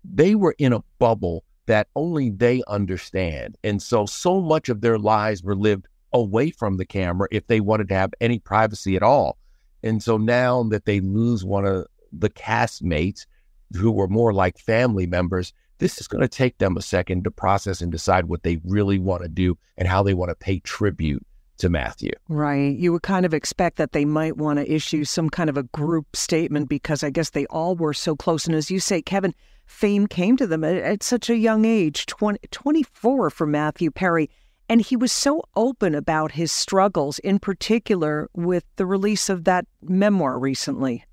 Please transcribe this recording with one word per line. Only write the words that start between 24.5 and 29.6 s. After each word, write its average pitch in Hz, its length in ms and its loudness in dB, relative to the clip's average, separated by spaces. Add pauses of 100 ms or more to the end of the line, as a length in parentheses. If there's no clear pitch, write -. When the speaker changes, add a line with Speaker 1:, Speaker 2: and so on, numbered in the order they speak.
Speaker 2:
issue 151 420 -2
some 160 240 -2
kind 156 220 -2
of 135 60 -4
a 139 80 -2
group 151 500 -4
statement 151 540 -2
because 147 340 -4
I 147 80 -2
guess 160 200 -2
they 143 160 -2
all 170 280 -2
were 160 200 -2
so 165 200 -4
close. 165 320 -2
And 165 80 0
as 156 160 -2
you 190 100 -2
say, 180 220 -2
Kevin, 190 320 -2 (320)